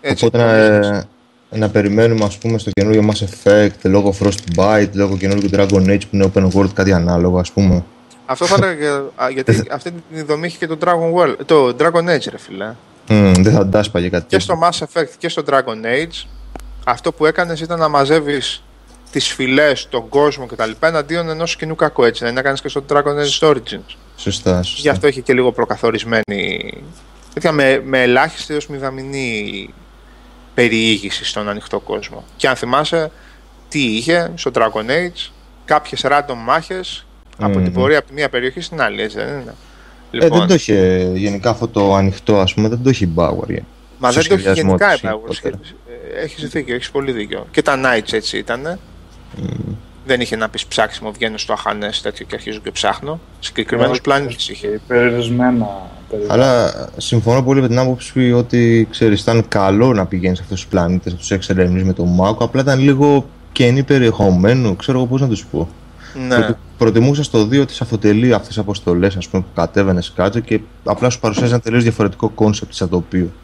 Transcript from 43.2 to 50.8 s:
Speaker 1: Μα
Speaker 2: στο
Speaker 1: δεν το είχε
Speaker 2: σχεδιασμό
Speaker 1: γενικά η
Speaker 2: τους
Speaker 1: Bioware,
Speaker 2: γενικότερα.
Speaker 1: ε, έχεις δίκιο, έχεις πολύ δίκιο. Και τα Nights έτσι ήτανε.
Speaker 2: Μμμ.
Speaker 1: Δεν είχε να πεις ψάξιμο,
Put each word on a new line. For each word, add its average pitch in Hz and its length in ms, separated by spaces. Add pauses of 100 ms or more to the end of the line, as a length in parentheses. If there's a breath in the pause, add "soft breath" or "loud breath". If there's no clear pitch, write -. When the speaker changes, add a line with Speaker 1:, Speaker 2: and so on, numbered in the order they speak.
Speaker 1:
Μα 127 120
Speaker 2:
στο 131 100
Speaker 1:
δεν 165 80
το 196 60
είχε 190 80
Speaker 2:
σχεδιασμό 95 340
Speaker 1:
γενικά 202 180
η 143 40
Speaker 2:
τους 117 120
Speaker 1:
Bioware, 107 80 (240)
Speaker 2:
γενικότερα. 101 160 (580)
Speaker 1:
ε, 110 60
έχεις 147 260
δίκιο, 127 260
έχεις 123 160
πολύ 139 220
δίκιο. 104 380
Και 151 120
τα 135 220
Nights 117 280
έτσι 110 260
ήτανε. 131 400 (580)
Speaker 2:
Μμμ. - 380 (320)
Speaker 1:
Δεν 127 140
είχε 117 160
να 110 120
πεις - 180
ψάξιμο, 110 460